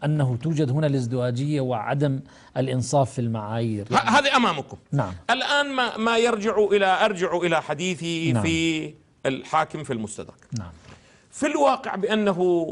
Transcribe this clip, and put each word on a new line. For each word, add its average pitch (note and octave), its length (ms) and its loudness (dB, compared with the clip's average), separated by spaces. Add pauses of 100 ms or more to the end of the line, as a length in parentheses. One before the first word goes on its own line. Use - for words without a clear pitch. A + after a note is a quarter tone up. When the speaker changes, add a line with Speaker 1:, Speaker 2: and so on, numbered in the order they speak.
Speaker 1:
أنه C#3+ 380 0
توجد D3+ 280 0
هنا D3+ 160 2
الازدواجية C3 760 0
وعدم C3 600 0 (360)
الإنصاف B2+ 560 0
في - 60 -6
المعايير. A2+ 760 -2
Speaker 2:
ه-، - 20 2
هذه C4+ 420 4
أمامكم. F3 400 0 (160)
Speaker 1:
نعم. G#2+ 220 -2 (160)
Speaker 2:
الآن C#4+ 420 0
ما، B3 240 -2
ما A3+ 220 2
يرجع A3+ 400 2
إلى، G3+ 280 4
أرجع F#3 500 2
إلى E3 260 2
حديثي E3 680 -2
Speaker 1:
نعم. A2+ 100 2
Speaker 2:
في E3 520 0 (320)
الحاكم D3+ 580 -2
في C#3 80 -6
المستدرك. G#2+ 540 -10 (120)
Speaker 1:
نعم. F2+ 120 -10 (600)
Speaker 2:
في - 160 -4
الواقع - 500 0
بأنه F#3 760 2